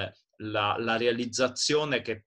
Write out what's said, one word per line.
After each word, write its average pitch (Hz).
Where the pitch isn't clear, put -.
la, 104
la 113
realizzazione 123
che, 110